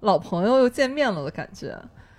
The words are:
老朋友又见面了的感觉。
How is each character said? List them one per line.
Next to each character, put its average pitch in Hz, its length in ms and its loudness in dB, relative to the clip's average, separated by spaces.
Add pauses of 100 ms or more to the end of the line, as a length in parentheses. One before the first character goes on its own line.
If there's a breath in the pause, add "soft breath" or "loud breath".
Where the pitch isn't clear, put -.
老 190 180 4
朋 175 280 -2
友 262 120 4
又 254 100 6
见 262 180 0
面 277 240 0
了 151 140 -6
的 151 60 -6
感 - 200 -10
觉。 - 240 -12 (440 soft breath)